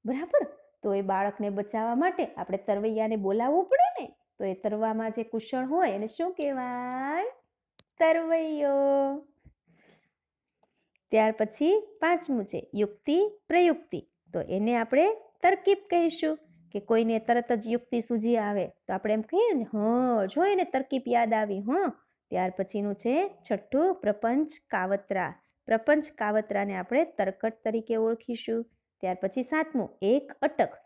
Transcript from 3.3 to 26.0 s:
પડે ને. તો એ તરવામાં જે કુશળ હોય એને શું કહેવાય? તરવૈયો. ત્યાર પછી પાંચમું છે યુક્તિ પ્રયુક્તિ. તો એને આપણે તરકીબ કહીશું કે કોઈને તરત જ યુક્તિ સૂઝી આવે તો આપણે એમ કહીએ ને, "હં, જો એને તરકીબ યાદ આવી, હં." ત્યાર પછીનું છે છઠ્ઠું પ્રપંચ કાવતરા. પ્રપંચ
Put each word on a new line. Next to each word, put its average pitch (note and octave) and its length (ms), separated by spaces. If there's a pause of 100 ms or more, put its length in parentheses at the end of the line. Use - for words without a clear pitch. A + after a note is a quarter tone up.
પડે F5 380
ને. - 140 (220)
તો G3+ 60
એ F#3+ 100
તરવામાં A3 560
જે A3+ 120
કુશળ A3+ 420
હોય D#4 260
એને G#3 160
શું E4+ 260
કહેવાય? C4+ 1000 (680)
તરવૈયો. D4+ 1300 (1800)
ત્યાર A3 220
પછી D4 500 (180)
પાંચમું D#4+ 440
છે - 300
યુક્તિ C#4+ 640 (100)
પ્રયુક્તિ. E4+ 600 (240)
તો F3 80
એને G#3+ 360
આપણે C#4+ 400 (260)
તરકીબ G4 360 (120)
કહીશું E4 480 (340)
કે G3+ 80
કોઈને A3+ 380
તરત A#3+ 340
જ A3+ 140
યુક્તિ A#3+ 340
સૂઝી A#3 360
આવે G#3 300
તો - 260
આપણે G3+ 200
એમ A3 80
કહીએ G4+ 340
ને, A#3 200
"હં, A3+ 520
જો C#4+ 180
એને G4 200
તરકીબ C4+ 420
યાદ A#3 280
આવી, G#3 240
હં." C#4+ 340 (380)
ત્યાર F3+ 200
પછીનું G3+ 440
છે C#4+ 360 (200)
છઠ્ઠું C#4+ 440
પ્રપંચ A#3 560 (200)
કાવતરા. F#3+ 640 (320)
પ્રપંચ D4 440